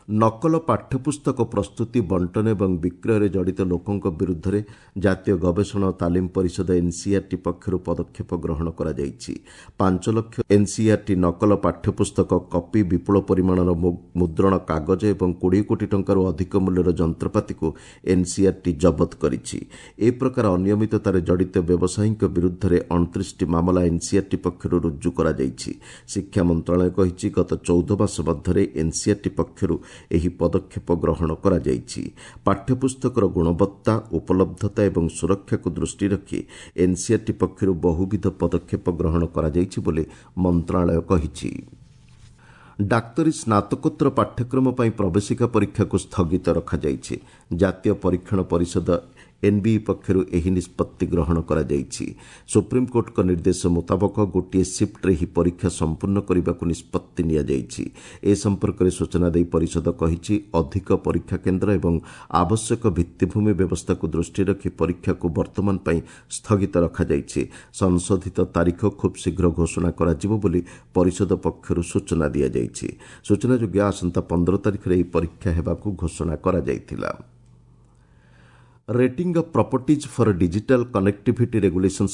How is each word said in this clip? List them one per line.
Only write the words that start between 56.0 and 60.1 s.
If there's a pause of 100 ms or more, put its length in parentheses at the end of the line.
କରିବାକୁ
ନିଷ୍ପତ୍ତି
ନିଆଯାଇଛି। (400)
ଏ
ସମ୍ପର୍କରେ
ସୂଚନା
ଦେଇ
ପରିଷଦ
କହିଛି, (200)